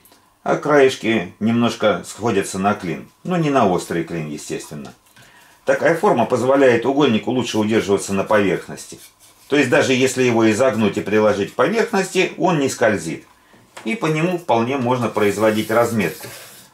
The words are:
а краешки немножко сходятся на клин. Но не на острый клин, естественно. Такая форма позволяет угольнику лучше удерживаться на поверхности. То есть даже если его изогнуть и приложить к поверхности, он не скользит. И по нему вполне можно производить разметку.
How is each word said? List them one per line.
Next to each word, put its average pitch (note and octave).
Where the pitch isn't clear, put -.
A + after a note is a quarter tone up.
а -
краешки A2+
немножко A2
сходятся G2
на G2+
клин. D#2+
Но F3+
не D#3
на B2
острый F2
клин, D#2+
естественно. -
Такая C3+
форма B2+
позволяет B2+
угольнику B2+
лучше A#2
удерживаться G2+
на G2
поверхности. F2+
То C#3
есть C#3
даже C3
если B2+
его A2+
изогнуть G#2+
и G2
приложить G2+
к -
поверхности, F#3
он E3
не C3
скользит. F2
И A3
по E3
нему E3
вполне B2
можно A#2+
производить G#2+
разметку. A2